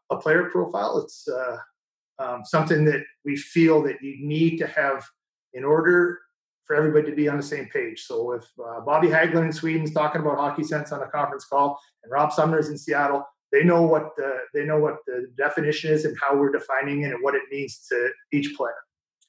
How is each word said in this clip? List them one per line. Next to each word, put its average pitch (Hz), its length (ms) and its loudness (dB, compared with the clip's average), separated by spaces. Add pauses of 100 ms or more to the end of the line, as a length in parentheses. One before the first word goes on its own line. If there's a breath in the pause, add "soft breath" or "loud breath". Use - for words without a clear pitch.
a, 139 60 -2
a - 40 -10
player 160 300 2
profile. 180 500 -2
It's, - 280 -10
uh, 127 300 -6 (640)
um, 123 240 -8
something 156 420 2
that 139 180 2 (200)
we 143 120 -4
feel 160 480 4
that 135 180 -2
you 135 180 -10
need 160 380 0
to 156 100 -2
have 139 380 -2 (480)
in 127 100 -10
order 165 560 4 (460)
for 151 100 -2
everybody 151 340 4
to 147 60 -6
be 147 140 2
on 147 80 -2
the 143 60 -4
same 139 240 -8
page. 117 360 -6
So 123 300 -6
if, 117 100 -8 (160)
uh, 117 220 -12
Bobby 156 260 2
Hagelin 165 380 4
in 151 80 -4
Sweden's 160 400 -2
talking 151 280 0
about 147 160 0
hockey 143 260 -2
sense 151 280 -6
on 139 100 -8
a - 60 -8
conference 139 380 -6
call 143 340 0 (240 loud breath)
and 113 80 -14
Rob 147 220 0
Sumner's 156 360 2
in 143 80 -10
Seattle, 143 460 0 (300)
they 143 100 6
know 170 200 6
what 156 340 2
the, 135 220 -4 (140)
they 147 120 -2
know 156 120 0
what 151 280 0
the 123 320 -8
definition 147 560 0
is 156 100 2
and - 160 -4
how 139 160 0
we're 139 160 2
defining 143 520 -2
it 131 100 -4
and 120 100 -6
what 139 120 2
it 135 140 -2
means 139 400 -10
to 123 200 0 (240)
each 143 240 -2
player. 120 180 -4 (540)